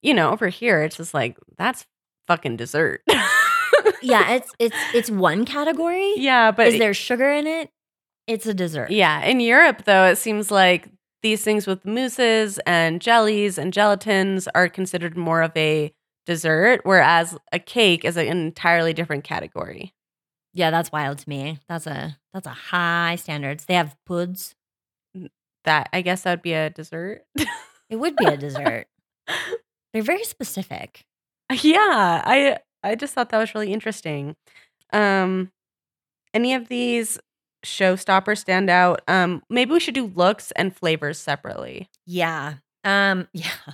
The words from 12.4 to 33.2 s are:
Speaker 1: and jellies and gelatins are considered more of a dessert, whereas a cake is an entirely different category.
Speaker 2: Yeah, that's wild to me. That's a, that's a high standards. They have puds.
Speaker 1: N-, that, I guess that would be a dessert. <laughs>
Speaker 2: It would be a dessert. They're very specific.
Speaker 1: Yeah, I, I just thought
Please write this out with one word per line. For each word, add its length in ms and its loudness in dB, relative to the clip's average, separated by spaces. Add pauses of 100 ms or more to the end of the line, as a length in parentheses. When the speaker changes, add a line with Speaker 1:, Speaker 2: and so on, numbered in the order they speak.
Speaker 1:
and 340 2
jellies 560 2
and 160 -4
gelatins 800 0
are 140 4
considered 480 -6
more 240 0
of 160 0
a 340 0 (360)
dessert, 580 2
whereas 520 4 (160)
a 60 -4
cake 460 0
is 120 -2
an 100 0
entirely 680 0
different 320 -6
category. 680 -12 (600)
Speaker 2:
Yeah, 180 0
that's 220 -2
wild 260 -6
to 100 -18
me. 300 -8 (100)
That's 180 -10
a, 300 -10 (160)
that's 140 -12
a 40 -14
high 680 -4
standards. 500 -10
They 80 -2
have 220 0 (100)
puds. 480 -8 (600)
Speaker 1:
N-, 160 -16 (340)
that, 280 0
I 100 -2
guess 200 -2
that 100 -2
would 100 -6
be 120 -4
a 160 -2
dessert. 540 -14 (120)
<laughs> 80 -2 (460)
Speaker 2:
It 60 -8
would 200 -2
be 80 2
a 120 4
dessert. 500 -6 (1040)
They're 100 -2
very 220 -2
specific. 800 -12 (480)
Speaker 1:
Yeah, 720 4
I, 340 4 (240)
I 120 -2
just 180 -8
thought 160 -4